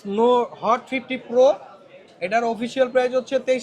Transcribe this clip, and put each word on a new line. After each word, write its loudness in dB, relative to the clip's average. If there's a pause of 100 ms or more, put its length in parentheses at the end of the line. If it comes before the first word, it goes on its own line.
(180)
No-, 2 (160)
Hot 0
ফিফটি -6 (100)
Pro, 4 (760)
এটার 0 (100)
অফিসিয়াল -2
প্রাইস 2
হচ্ছে -2 (100)
তেইশ 0